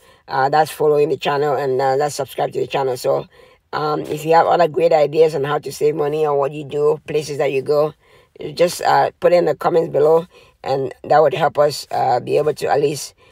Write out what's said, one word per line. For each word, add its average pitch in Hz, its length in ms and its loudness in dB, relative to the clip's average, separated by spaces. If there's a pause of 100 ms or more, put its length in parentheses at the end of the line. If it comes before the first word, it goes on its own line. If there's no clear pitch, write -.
(280)
uh, 135 200 0
that's 151 220 2
following 151 380 2
the 143 80 -2
channel 143 380 -2
and, 131 260 -2
uh, 135 160 2
that's 143 180 -2
subscribed 139 400 -6
to 135 60 -4
the 127 60 -2
channel. 131 300 -2
So, 139 300 -2 (480)
um, 151 280 -4
if 147 240 -8
you 160 80 4
have 165 120 6
other 170 220 2
great 165 240 0
ideas 156 420 2
on 139 100 -2
how 147 140 -2
to 135 140 -10
save 151 220 0
money 151 320 -2
or 143 120 0
what 143 140 -2
you 151 120 -10
do, 147 420 -2
places 151 320 -6
that 143 140 0
you 135 100 0
go, 147 320 0 (580)
just, 170 300 0
uh, 139 360 2
put 175 140 2
it 175 40 6
in 170 100 4
the 147 80 0
comments 165 360 0
below, 156 360 2 (360)
and 135 400 -4
that 151 200 4
would - 100 2
help 139 260 -2
us, 147 320 0
uh, 127 300 0
be 127 160 -2
able 151 160 0
to - 160 -6
at - 120 2
least - 340 -4 (180)